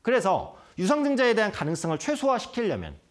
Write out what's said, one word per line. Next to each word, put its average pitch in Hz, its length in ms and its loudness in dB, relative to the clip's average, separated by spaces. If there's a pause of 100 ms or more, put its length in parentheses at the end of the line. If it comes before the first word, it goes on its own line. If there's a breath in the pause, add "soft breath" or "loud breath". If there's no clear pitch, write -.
그래서 208 560 0 (220 loud breath)
유상증자에 262 560 2
대한 208 180 2
가능성을 160 460 -2
최소화시키려면 214 960 -2 (140)